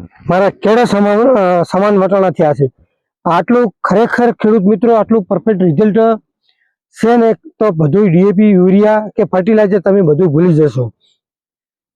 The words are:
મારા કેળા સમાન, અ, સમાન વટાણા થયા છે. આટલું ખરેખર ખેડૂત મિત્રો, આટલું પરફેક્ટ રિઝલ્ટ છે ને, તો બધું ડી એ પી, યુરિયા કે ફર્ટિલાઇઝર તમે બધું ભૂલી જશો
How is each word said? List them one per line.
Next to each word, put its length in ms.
મારા 220
કેળા 340
સમાન, 500
અ, 280
સમાન 360
વટાણા 320
થયા 220
છે. 180
આટલું 500
ખરેખર 480
ખેડૂત 300
મિત્રો, 320
આટલું 300
પરફેક્ટ 380
રિઝલ્ટ 580
છે 200
ને, 160
તો 380
બધું 400
ડી 100
એ 120
પી, 180
યુરિયા 680
કે 80
ફર્ટિલાઇઝર 560
તમે 220
બધું 240
ભૂલી 280
જશો 380